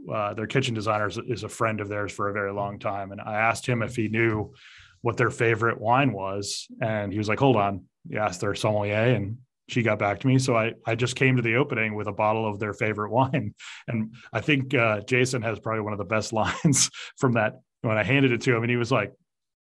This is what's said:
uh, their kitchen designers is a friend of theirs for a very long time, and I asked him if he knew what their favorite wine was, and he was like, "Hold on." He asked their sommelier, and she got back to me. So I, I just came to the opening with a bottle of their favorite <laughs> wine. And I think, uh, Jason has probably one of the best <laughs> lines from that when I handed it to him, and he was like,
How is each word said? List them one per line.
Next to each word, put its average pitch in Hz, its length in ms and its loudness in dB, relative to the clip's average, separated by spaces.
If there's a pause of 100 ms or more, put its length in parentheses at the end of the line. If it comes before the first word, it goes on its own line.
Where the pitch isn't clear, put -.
(120)
uh, 104 220 -2
their 110 120 -4
kitchen 127 260 0
designers 107 460 0
is 113 240 -6
a 107 60 -10
friend 110 320 -2
of 101 80 -6
theirs 104 240 -4
for 101 160 -4
a 101 40 -4
very 101 200 -2
long 101 260 -6
time, 98 320 -6
and 98 100 -12
I 110 140 -8
asked 113 320 0
him 110 160 0
if - 140 -6
he 110 100 0
knew 107 460 0 (480)
what 113 160 -2
their 113 140 2
favorite 113 500 2
wine 120 320 4
was, 98 560 -6 (120)
and 107 300 -2
he 101 80 -4
was 107 100 -2
like, 104 120 0
"Hold 131 160 6
on." 101 300 0 (220)
He - 80 -8
asked 104 240 -2
their 101 140 -2
sommelier, 104 400 0
and 110 440 2 (280)
she 123 160 0
got 110 160 2
back 101 220 0
to 131 80 2
me. 131 100 6
So 131 180 2
I, 113 180 0 (120)
I 113 80 0
just 120 220 -2
came 131 200 4
to 123 60 2
the 113 140 2
opening 110 400 0
with 104 100 -4
a 104 60 -4
bottle 110 360 2
of 101 120 -6
their 104 120 -4
favorite 107 380 -2
<laughs> 110 80 0
wine. 131 360 0 (340)
And 110 260 -4 (180)
I 113 80 -2
think, 135 340 0
uh, 113 260 2
Jason 123 420 0
has 110 160 -4
probably 110 220 -4
one 107 120 -4
of 98 60 -6
the 101 60 -4
best 107 280 -2
<laughs> - 0 -
lines 110 560 2 (280)
from 135 160 4
that 110 300 0 (200)
when 110 160 0
I 104 60 2
handed 131 260 4
it 113 120 0
to 127 120 4
him, 113 80 0
and 117 80 -2
he 120 60 2
was 120 160 0
like, 104 200 0 (500)